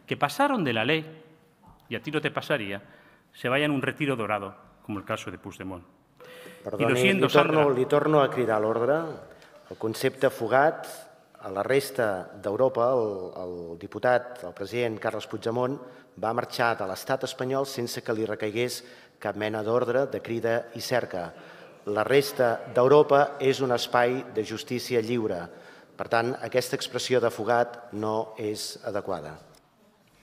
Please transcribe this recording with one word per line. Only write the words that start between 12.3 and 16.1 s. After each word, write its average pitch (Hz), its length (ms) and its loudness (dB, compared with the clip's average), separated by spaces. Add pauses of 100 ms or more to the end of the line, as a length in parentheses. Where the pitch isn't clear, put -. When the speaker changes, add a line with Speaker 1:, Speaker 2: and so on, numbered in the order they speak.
Speaker 2:
d'Europa, 117 520 2
el, 104 400 -2 (100)
el 87 360 -10
diputat, 113 680 -2
el 87 100 -10
president 110 460 -4
Carles 110 260 -4
Puigdemont, 123 540 -2 (420)